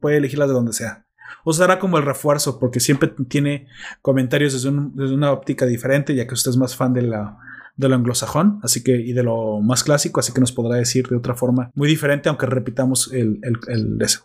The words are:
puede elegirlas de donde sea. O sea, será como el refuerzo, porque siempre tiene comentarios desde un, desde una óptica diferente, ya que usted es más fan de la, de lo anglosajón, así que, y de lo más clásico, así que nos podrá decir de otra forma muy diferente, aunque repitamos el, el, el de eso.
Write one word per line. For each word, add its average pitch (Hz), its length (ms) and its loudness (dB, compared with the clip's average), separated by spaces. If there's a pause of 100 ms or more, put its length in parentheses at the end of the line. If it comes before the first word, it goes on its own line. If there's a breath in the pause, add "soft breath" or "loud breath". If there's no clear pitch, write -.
puede 147 160 2
elegirlas 143 320 0
de 135 40 0
donde 120 200 0
sea. - 340 -10 (380 loud breath)
O 165 80 0
sea, 170 120 4
será 185 140 4
como 185 180 0
el 143 80 2
refuerzo, 143 540 0
porque 123 200 0
siempre 147 340 2 (160)
tiene 143 380 -2 (340 loud breath)
comentarios 135 520 2
desde 131 160 -2
un, 143 260 -2
desde 135 200 -2
una 143 160 2
óptica 135 340 -2
diferente, 131 480 0
ya 120 140 -2
que 127 60 -10
usted 127 180 -2
es 123 60 2
más 127 180 0
fan 127 180 0
de 123 100 2
la, 107 340 -4 (400 loud breath)
de 135 100 0
lo 131 80 4
anglosajón, 147 680 0
así 120 200 -2
que, 127 160 4
y 120 140 -4
de 123 100 2
lo 113 380 -2
más 120 220 2
clásico, 147 360 2
así 127 140 -2
que 131 80 2
nos 127 100 2
podrá 120 240 -2
decir 123 320 0
de 127 80 0
otra 123 180 -2
forma 123 400 0
muy 143 140 0
diferente, 147 400 0
aunque 147 180 0
repitamos 127 680 -2
el, 113 300 0
el, 120 140 -2 (120)
el 110 280 -2
de 110 80 0
eso. - 200 -2